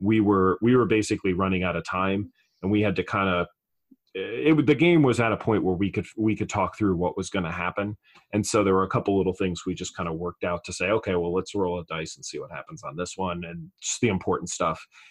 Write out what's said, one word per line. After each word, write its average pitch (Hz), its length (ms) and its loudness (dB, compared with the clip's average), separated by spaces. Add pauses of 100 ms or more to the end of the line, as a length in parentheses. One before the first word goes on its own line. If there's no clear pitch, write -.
we 110 200 4
were, 95 400 4
we 120 140 4
were 120 120 4
basically 101 480 0
running 95 280 0
out 87 140 -2
of 82 80 -6
time, 95 480 -2 (300)
and 95 100 0
we 104 80 4
had 101 160 0
to 90 80 0
kinda, 92 420 0 (680)
it, 131 540 0
the 147 80 6
game 165 300 6
was 120 160 4
at 113 100 2
a 104 60 0
point 104 260 0
where 92 140 0
we 92 160 0
could, 87 140 -4 (100)
we 110 180 0
could 101 140 -4
talk 95 280 -2
through 98 200 2
what 87 200 -2
was 92 140 -6
gonna 87 220 -2
happen. 92 440 -4 (360)
And 104 120 2
so 107 200 2
there 95 100 6
were 95 80 4
a 92 60 0
couple - 280 0
little 92 180 2
things 90 300 -4
we 90 100 -4
just - 220 -10
kinda 85 160 -4
worked 87 300 -8
out 87 220 -4
to 92 80 -10
say, 92 180 -2
"Okay, 104 240 0
well, 87 180 0
let's 92 220 -2
roll 90 240 -2
a 85 60 -10
dice 80 320 -8
and 71 80 -18
see 73 160 -10
what 69 100 -12
happens 76 320 -14
on 71 140 -12
this 90 200 -6
one," 87 280 -4
and 85 260 -12 (100)
just - 200 -8
the 117 80 4
important 92 420 -2
stuff. 82 340 -4 (260)